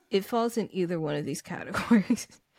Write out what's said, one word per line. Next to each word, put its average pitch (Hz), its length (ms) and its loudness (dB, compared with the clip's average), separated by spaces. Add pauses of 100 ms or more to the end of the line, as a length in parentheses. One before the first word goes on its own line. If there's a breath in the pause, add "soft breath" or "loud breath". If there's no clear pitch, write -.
it 196 160 2
falls 233 320 0
in 208 140 0
either 175 300 0
one 147 160 -2
of 151 80 -2
these - 180 -6
<laughs> - 0 -
categories. - 880 0 (300 soft breath)